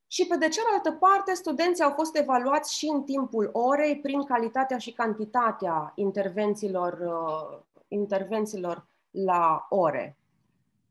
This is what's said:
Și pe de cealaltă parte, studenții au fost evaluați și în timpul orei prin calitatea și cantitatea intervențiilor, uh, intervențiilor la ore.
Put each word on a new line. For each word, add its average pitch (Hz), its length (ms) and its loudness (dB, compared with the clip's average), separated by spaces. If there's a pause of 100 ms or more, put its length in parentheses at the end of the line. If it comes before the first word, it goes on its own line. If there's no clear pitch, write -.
Și - 200 0
pe 339 100 2
de 311 100 2
cealaltă 403 440 0
parte, 381 420 4
studenții 339 500 0
au 285 80 4
fost 311 260 -2
evaluați 277 600 2
și 302 100 -4
în 285 160 0
timpul 226 500 -2
orei 285 460 2
prin 277 240 -2
calitatea 254 540 0
și 226 140 -10
cantitatea 214 1040 -2
intervențiilor, 196 1000 -2
uh, 165 920 -6
intervențiilor 202 1000 -4 (240)
la 175 580 2
ore. 147 480 2 (720)